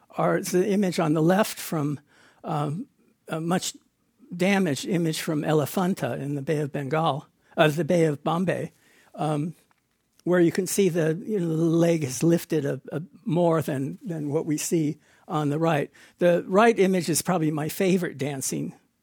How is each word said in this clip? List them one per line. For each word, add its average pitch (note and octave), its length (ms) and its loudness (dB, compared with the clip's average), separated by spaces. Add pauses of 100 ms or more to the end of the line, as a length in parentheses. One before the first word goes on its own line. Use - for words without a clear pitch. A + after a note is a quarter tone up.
(180)
are E3+ 240 2
the F#3 260 0
image F#3+ 320 0
on D#3 140 2
the D#3+ 80 2
left F3+ 360 2
from, D3 420 -4 (440)
um, D#3 440 -4 (420)
a D#3+ 100 -4
much E3+ 340 -2 (600)
damaged F3+ 500 0
image E3+ 360 -2
from D#3 240 -4
Elephanta D#3 680 0
in C#3+ 200 -6
the C#3 60 -6
Bay D3 160 -2
of D3 160 -4
Bengal, D3+ 540 -2 (280)
uh, D#3 140 4
the D3+ 160 -2
Bay E3+ 180 2
of D3+ 180 0
Bombay, D#3+ 520 -4 (420)
um, D3+ 400 -4 (680)
where F3+ 160 4
you E3+ 100 6
can F#3 160 -2
see F#3+ 220 2
the, D#3+ 360 0
you G#3+ 140 -2
know, E3+ 80 -2
the D#3+ 160 0
leg E3+ 400 4
is C3 200 -4
lifted E3 420 2
a, C#3 160 -4 (100)
a D#3+ 100 -6 (220)
more E3 380 2
than, C#3 420 -4
than D#3+ 260 -6
what D#3 160 -2
we D3+ 120 -2
see D#3+ 400 -2 (320)
on D3+ 200 -2
the D3 100 -2
right. E3 320 0 (260)
The F3 300 4
right G#3+ 300 6
image F#3 300 2
is E3 140 0
probably D#3+ 300 0
my D#3 180 -4
favorite F3+ 480 0
dancing C#3+ 560 -6 (300)